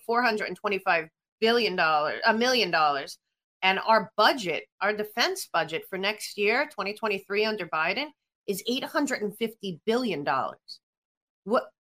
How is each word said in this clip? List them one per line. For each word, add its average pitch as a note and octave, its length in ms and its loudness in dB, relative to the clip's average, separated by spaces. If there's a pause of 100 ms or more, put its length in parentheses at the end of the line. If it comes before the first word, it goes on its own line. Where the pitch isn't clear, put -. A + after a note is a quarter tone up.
four A#3+ 180 0
hundred G#3+ 260 0
and F#3 80 -8
twenty-five F#3 520 0 (320)
billion A3 360 2
dollars, D3+ 500 2
a A3 80 6
million A#3 360 2
dollars. D3+ 480 0 (440)
And F#3+ 180 4
our A3 380 2
budget, G#3+ 460 2 (180)
our G#3 100 0
defense A#3+ 580 -4
budget D#3+ 380 -2
for F#3+ 80 -8
next G3+ 400 -4
year, A#3 340 2
twenty G3 240 -6
twenty-three G3+ 520 -2
under G#3 200 -4
Biden, F3+ 420 -2 (380)
is F#3+ 220 -4
eight B3+ 160 -2
hundred C#4+ 380 -2
and G#3 140 -6
fifty G3+ 480 -6
billion G#3+ 400 -2
dollars. - 560 -4 (640)
What, G#3+ 200 2 (160)